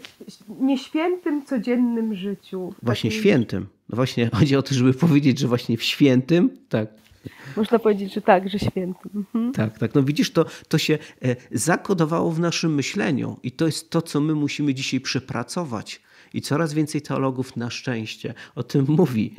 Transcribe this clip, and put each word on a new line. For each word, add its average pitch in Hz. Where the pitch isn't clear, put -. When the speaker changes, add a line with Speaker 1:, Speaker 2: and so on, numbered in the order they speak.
Speaker 1:
nieświętym, 294
codziennym 233
życiu. 190
Speaker 2:
Właśnie 117
Speaker 1:
Takim 220
Speaker 2:
świętym. 117
No -
właśnie, 120
<laughs> 110
chodzi 139
o 135
to, 135
żeby 127
powiedzieć, 143
że 139
właśnie 117
w -
świętym, 143
tak. 107
Speaker 1:
Można 220
powiedzieć, 202
że 214
tak, 190
że 202
świętym. 185
Mhm. 226
Speaker 2:
Tak, 110
tak. 113
No 143
widzisz, 151
to, 165
to 160
się, 151
e, 123
zakodowało 165
w 160
naszym 170
myśleniu 135
i 127
to 165
jest -
to, 165
co 156
my 156
musimy 143
dzisiaj 131
przepracować. -
I 113
coraz 147
więcej 151
teologów 135
na 120
szczęście 117
o 131
tym 135
mówi, 131